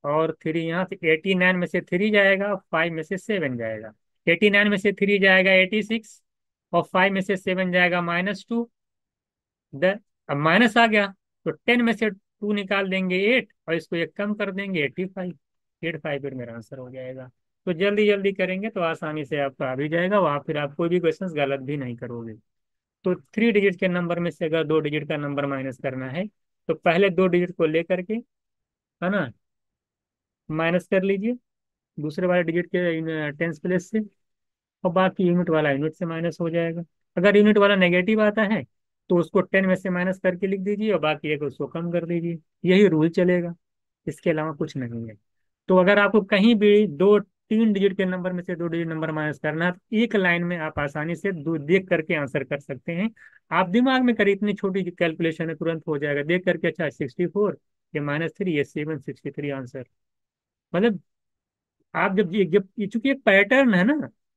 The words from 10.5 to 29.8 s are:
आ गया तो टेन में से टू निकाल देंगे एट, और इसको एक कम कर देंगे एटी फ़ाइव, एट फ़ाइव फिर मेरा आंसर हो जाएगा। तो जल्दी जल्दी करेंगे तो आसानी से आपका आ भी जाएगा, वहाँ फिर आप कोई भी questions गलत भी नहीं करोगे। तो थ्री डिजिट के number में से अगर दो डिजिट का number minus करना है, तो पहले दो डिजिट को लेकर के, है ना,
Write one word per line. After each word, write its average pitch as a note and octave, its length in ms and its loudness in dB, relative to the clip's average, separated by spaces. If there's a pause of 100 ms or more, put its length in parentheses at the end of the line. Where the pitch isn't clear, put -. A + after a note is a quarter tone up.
आ A#3 100 6
गया G#3 180 2 (400)
तो D#3+ 60 -4
टेन A#3+ 300 0
में A#3 120 2
से G#3+ 160 -2
टू G#3 440 -8
निकाल G3 360 -2
देंगे F#3 280 -2 (100)
एट, A#3 240 0 (160)
और E3 80 -2
इसको E3 200 -6
एक E3 200 -4
कम G#3 180 -4
कर G#3 180 -6
देंगे F#3+ 320 -4
एटी C#3 220 -4
फ़ाइव, F#3 320 -10 (440)
एट E3 200 -6
फ़ाइव C#3+ 200 -6
फिर C3+ 120 -8
मेरा A#2+ 220 -12
आंसर A#2 220 -18
हो B2+ 140 -16
जाएगा। B2+ 380 -14 (380)
तो F3+ 60 -2
जल्दी G3+ 340 0
जल्दी G3 260 2
करेंगे F#3+ 360 -4
तो G3+ 120 -6
आसानी D#3 440 -4
से D3 140 -4
आपका C3+ 320 -4
आ B2+ 40 -6
भी D3 140 -4
जाएगा, F3+ 300 0
वहाँ C#3+ 280 0
फिर D3+ 100 -4
आप C#3+ 180 -6
कोई E3+ 140 -2
भी F3 100 2
questions E3 340 -2
गलत C#3 280 -2
भी C#3+ 160 -6
नहीं B2 180 -8
करोगे। A#2 380 -12 (720)
तो F3+ 100 0
थ्री A3+ 360 0
डिजिट G3 280 2
के F#3+ 80 0
number F3 320 -2
में F3 120 -2
से E3+ 140 -6
अगर D#3+ 180 0
दो D#3 160 2
डिजिट D3 280 -4
का D#3 100 -4
number C#3+ 280 -4
minus C3+ 380 -6
करना C3 260 -6
है, F3 180 -6 (420)
तो E3 60 2
पहले F#3 340 2
दो F#3 180 2
डिजिट F3+ 300 0
को E3+ 80 2
लेकर E3+ 360 0
के, F#3 120 -6
है - 1000 -10
ना, D#3+ 200 -2 (1200)